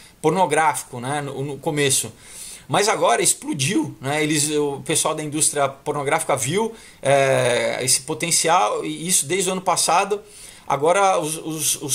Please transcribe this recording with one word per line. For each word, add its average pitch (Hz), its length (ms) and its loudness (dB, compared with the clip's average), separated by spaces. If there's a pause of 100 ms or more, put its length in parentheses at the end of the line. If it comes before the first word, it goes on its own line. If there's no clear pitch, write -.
(200)
pornográfico, 151 760 2
né, 139 220 -4
no, 131 240 -8
no 143 120 -8
começo. 139 560 0 (540)
Mas 190 220 2
agora 196 340 2
explodiu, 165 800 -2
né? 147 240 -2
Eles, 151 260 0
o 143 340 -2
pessoal 160 300 0
da 160 80 -8
indústria 147 460 0
pornográfica 147 680 -2
viu, 190 380 -2 (260)
é, 127 800 2
esse 131 200 0
potencial, 165 840 0
e 156 220 -8
isso 180 180 0
desde 175 240 -2
o 190 40 -2
ano 185 100 -4
passado. 190 580 2 (460)
Agora 180 540 4
os, 156 160 -4
os, 156 440 -4
os 139 140 -4